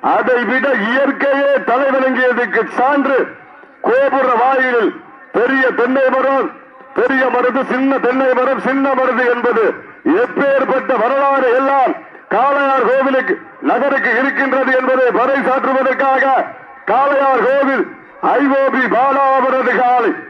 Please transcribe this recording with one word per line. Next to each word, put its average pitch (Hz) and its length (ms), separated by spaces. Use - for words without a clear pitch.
அதை 240 200
விட 262 160
இயற்கையே 277 600
தலை 262 260
வணங்கியதுக்கு 254 680
சான்று 269 400
கோபுர 262 420
வாயிலில் 254 480
பெரிய 262 280
தென்னை 254 260
மரம் 262 320
பெரிய 262 240
மருது, 247 280
சின்ன 269 320
தென்னை 254 340
மரம் 254 300
சின்ன 269 320
மருது 254 320
என்பது 226 320
எப்பேற்பட்ட 269 680
வரலாறு 269 460
எல்லாம் 269 340
காளையார் 269 540
கோவிலுக்கு 262 460
நகருக்கு 254 480
இருக்கின்றது 269 580
என்பதை 262 300
பறைசாற்றுவதற்காக 269 1160
காளையார் 269 560
கோவில் 269 360
ஐ 254 40
ஓ - 20
பி 262 80
பாலா 269 320
அவரது 254 420
காளை. 247 320